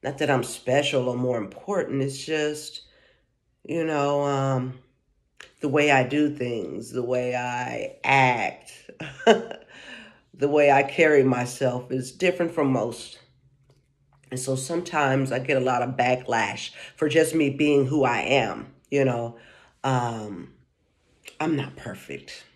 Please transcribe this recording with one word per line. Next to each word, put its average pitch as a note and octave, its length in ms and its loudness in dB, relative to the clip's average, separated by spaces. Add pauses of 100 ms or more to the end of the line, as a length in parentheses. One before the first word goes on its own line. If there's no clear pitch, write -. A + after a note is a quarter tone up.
not C#3 140 -6
that D3 120 -2
I'm C3 140 2
special C3+ 640 0
or B2 80 -2
more B2 220 0
important. C#3 640 -4
It's C3+ 240 -6
just, D3+ 560 -4 (800)
you E3 220 -4
know, C#3+ 380 0
um, C3+ 560 0 (840)
the D3 80 -2
way D3 220 4
I C3+ 120 6
do D3 260 0
things, A#2 640 -6
the B2 120 -4
way B2 320 -2
I B2 680 -6
act, B2+ 880 0 (140)
<laughs> - 200 -8
the - 1200 -2
way D3 220 6
I C#3 120 6
carry D3+ 400 6
myself B2+ 680 0
is B2+ 220 -6
different F3 400 -2
from D3 160 0
most. A#2+ 520 -4 (1080)
And B2+ 100 -8
so C3+ 160 -2
sometimes C#3 760 0
I B2 80 -2
get C3+ 160 -2
a C3 60 2
lot B2+ 200 0
of B2 140 -4
backlash A#2+ 760 0 (260)
for D#3 100 0
just D#3+ 260 4
me D3+ 160 2
being C#3+ 360 4
who C#3 180 2
I A#2+ 160 2
am, A2 540 -2 (180)
you C#3 140 2
know. A#2 320 -4 (480)
Um, A2+ 680 -4 (840)
I'm D#3+ 160 0
not C3+ 220 -6
perfect - 680 -14 (120)